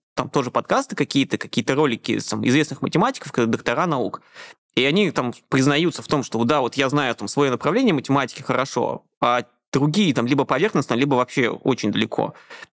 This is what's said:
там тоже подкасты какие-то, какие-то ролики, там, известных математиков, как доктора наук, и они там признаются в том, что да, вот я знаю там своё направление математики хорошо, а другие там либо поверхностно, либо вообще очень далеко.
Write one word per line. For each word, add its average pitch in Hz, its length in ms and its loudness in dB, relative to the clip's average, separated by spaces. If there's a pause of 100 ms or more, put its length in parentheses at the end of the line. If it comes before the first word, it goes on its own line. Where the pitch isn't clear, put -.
(160)
там 131 140 -4
тоже 127 200 0
подкасты - 460 -2
какие-то, - 420 -2
какие-то - 380 -2
ролики, 120 420 0 (100)
там, 110 180 -4
известных 143 360 0
математиков, - 500 -2
как 117 180 2
доктора 123 360 -2
наук, 127 360 -4 (540)
и 123 80 4
они 175 280 2
там 127 220 -2 (160)
признаются 143 520 2
в - 60 -16
том, 143 160 0
что 117 200 -2
да, 147 180 2
вот 117 140 -4
я 135 140 2
знаю 131 260 0
там 104 120 -6
своё 143 220 2
направление 180 440 2
математики 135 480 -2
хорошо, 123 640 -2 (180)
а 120 220 2 (280)
другие 151 420 2
там 120 120 0
либо 139 200 2
поверхностно, 147 480 0
либо 135 220 2
вообще 127 340 0
очень 113 420 0
далеко. 110 420 -2 (380)